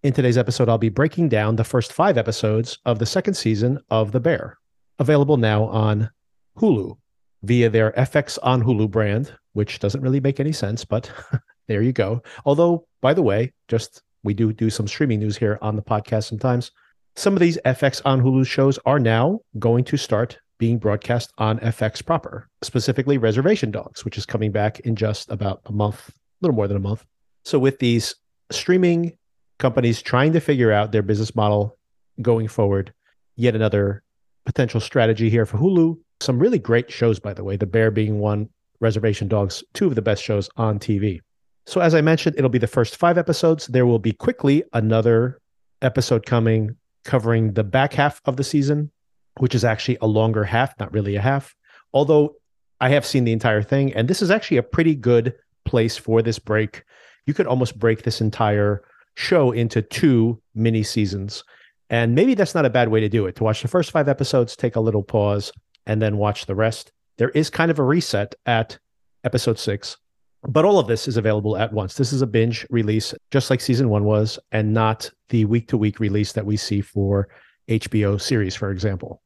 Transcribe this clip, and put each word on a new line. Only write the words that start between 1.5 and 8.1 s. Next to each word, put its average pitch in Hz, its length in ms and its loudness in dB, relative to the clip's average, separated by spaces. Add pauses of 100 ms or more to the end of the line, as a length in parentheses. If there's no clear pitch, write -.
the 107 80 0
first - 260 -2
five 165 280 2
episodes 110 680 -2
of 117 140 0
the 117 80 -2
second 190 260 -2
season 117 560 0
of 110 240 0
The 127 80 0
Bear, - 380 -4 (400)
available 143 400 2
now 110 260 2
on 107 460 0 (480)
Hulu 139 400 0 (460)
via 117 260 2
their 110 280 2
F 131 160 0